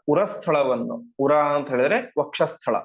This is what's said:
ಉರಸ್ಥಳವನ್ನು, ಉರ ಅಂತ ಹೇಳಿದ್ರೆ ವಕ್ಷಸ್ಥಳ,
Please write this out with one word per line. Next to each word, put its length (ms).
ಉರಸ್ಥಳವನ್ನು, 1120
ಉರ 160
ಅಂತ 340
ಹೇಳಿದ್ರೆ 500
ವಕ್ಷಸ್ಥಳ, 640